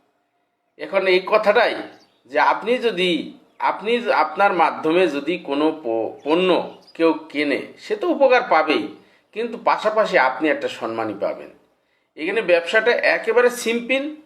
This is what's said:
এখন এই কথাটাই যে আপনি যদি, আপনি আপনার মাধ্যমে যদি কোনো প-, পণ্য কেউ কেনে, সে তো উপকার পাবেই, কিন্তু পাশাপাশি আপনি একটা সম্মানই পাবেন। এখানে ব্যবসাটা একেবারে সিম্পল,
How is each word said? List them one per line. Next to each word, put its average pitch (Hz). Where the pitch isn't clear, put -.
এখন 185
এই 185
কথাটাই 208
যে 139
আপনি 190
যদি, 185
আপনি 175
আপনার 185
মাধ্যমে 160
যদি 143
কোনো 147
প-, 113
পণ্য 175
কেউ 165
কেনে, 143
সে -
তো 392
উপকার 254
পাবেই, 156
কিন্তু 226
পাশাপাশি 190
আপনি 139
একটা 131
সম্মানই 113
পাবেন। 78
এখানে 196
ব্যবসাটা 185
একেবারে 226
সিম্পল, 240